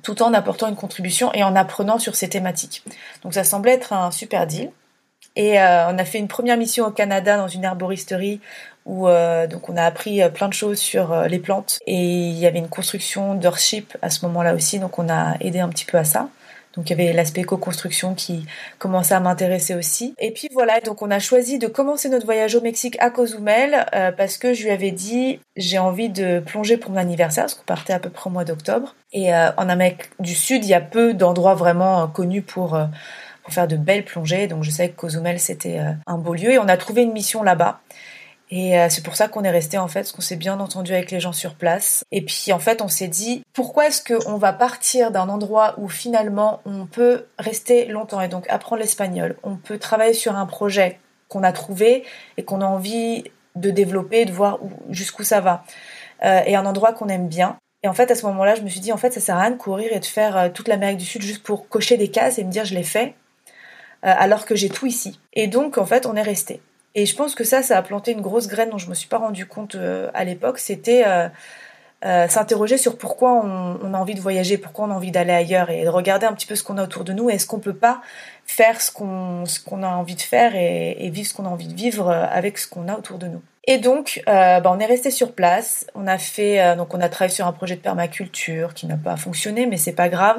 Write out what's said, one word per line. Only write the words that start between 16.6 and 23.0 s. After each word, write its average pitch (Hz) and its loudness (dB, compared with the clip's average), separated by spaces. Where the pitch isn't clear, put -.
Donc 165 -6
il 170 -2
y 175 2
avait 170 4
l'aspect 170 0
co-construction 185 -4
qui 165 -6
commençait 185 0
à 190 6
m'intéresser 180 0
aussi. 240 -4
Et 226 -4
puis 294 -12
voilà, 233 4
donc 220 -6
on 208 -4
a 202 2
choisi 247 2
de 226 -2
commencer 277 -2
notre 247 0
voyage 220 2
au 233 4
Mexique 233 -4
à 240 4